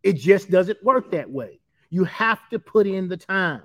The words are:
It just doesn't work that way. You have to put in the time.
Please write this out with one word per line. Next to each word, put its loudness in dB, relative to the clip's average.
It 2
just 2
doesn't 2
work 0
that -6
way. -12
You 0
have -2
to -8
put 0
in -4
the -8
time. -4